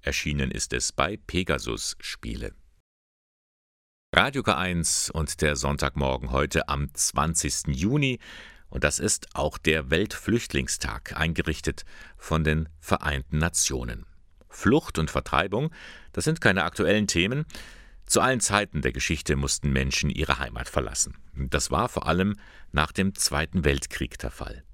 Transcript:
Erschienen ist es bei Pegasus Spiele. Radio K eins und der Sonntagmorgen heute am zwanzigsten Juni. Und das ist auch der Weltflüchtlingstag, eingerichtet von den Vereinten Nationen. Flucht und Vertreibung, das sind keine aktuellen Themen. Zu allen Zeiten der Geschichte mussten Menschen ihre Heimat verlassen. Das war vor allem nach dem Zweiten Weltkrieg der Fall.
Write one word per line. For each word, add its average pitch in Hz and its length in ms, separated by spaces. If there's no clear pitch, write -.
Erschienen 71 500
ist - 220
es 62 180
bei 90 340
Pegasus 73 760
Spiele. - 500
Radio 127 300
K 98 140
eins 87 520
und - 300
der 73 160
Sonntagmorgen 69 800
heute 71 340
am 69 260
zwanzigsten - 800
Juni. 123 460
Und - 160
das - 160
ist - 360
auch 76 220
der 78 320
Weltflüchtlingstag, - 1300
eingerichtet 80 680
von - 260
den 78 240
Vereinten 73 560
Nationen. 62 680
Flucht - 500
und 80 100
Vertreibung, 98 600
das - 140
sind 160 160
keine 95 240
aktuellen 98 420
Themen. 113 380
Zu - 140
allen 127 220
Zeiten 101 400
der 64 100
Geschichte - 460
mussten 69 340
Menschen 67 380
ihre - 280
Heimat 62 300
verlassen. - 480
Das 67 380
war 101 160
vor - 180
allem 95 300
nach 76 180
dem 95 240
Zweiten 78 480
Weltkrieg - 560
der 60 100
Fall. - 340